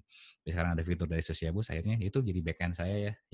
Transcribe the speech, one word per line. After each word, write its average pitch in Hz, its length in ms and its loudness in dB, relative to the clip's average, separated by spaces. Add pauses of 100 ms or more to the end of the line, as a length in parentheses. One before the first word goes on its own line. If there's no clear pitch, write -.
(400)
Tapi - 100 -8
sekarang 85 240 2
ada 82 80 2
fitur 85 240 0
dari 82 160 0
Sosiabus, 82 480 -2
akhirnya 85 300 0
itu 101 240 0
jadi 92 180 2
back 80 220 -2
end 87 100 0
saya 90 240 0
ya 104 140 -2 (220)